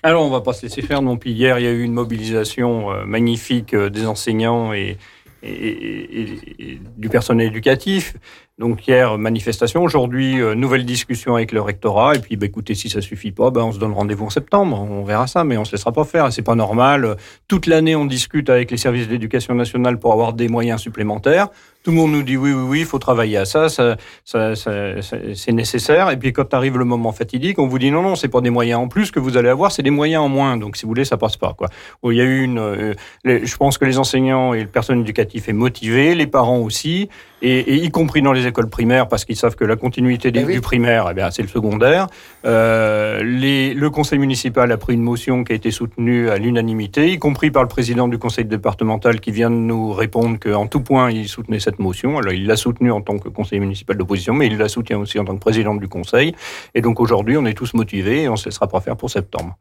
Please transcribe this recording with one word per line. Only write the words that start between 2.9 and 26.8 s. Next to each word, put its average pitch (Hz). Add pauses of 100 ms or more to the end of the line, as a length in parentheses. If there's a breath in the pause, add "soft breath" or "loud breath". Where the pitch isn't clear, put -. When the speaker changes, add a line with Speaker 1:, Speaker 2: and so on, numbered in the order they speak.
Speaker 1:
euh, 98
magnifique, 117
euh, 101
des 110
enseignants 113
et, 98 (440 loud breath)
et, 107
et, -
et, 101 (200)
et 64 (160)
du 110
personnel 117
éducatif. 131 (420 loud breath)
Donc 113
hier, 127
manifestation. 113
Aujourd'hui, 131
euh, 110
nouvelle 127
discussion 123
avec 113
le 110
rectorat. 104
Et 127
puis, 110
bah, 101
écoutez, 104
si -
ça 107
suffit 98
pas, 113
bah, 117
on 113
se 101
donne 107
rendez-vous 104
en 104
septembre. 151
On 101
verra 107
ça, 170
mais 123
on 107
se -
laissera 104
pas 151
faire. 147
Et -
c'est 120
pas 117
normal. 117 (320 loud breath)
Toute 190
l'année, 160
on 147
discute 135
avec 123
les 123
services 120
de 113
l'éducation 120
nationale 123
pour 117
avoir 113
des 117
moyens 117
supplémentaires. 113 (340 soft breath)
Tout 175
le 165
monde 160
nous 147
dit : « 131
Oui, 143
oui, 131
oui, 143
il 165
faut 135
travailler 113
à 95
ça, 156
ça, 120 (280 loud breath)
ça, 110
ça, 101
ça, 113 (180)
c'est 117
nécessaire. » 123
Et -
puis 127
quand 135
arrive 131
le 127